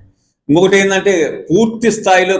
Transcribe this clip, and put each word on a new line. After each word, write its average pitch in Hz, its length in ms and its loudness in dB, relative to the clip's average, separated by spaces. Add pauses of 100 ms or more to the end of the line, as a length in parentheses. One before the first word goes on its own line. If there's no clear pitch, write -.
(500)
ఇంకొకటి 185 280 2
ఏంటంటే, 196 360 0 (300)
పూర్తి 220 480 0
స్థాయిలో 185 480 0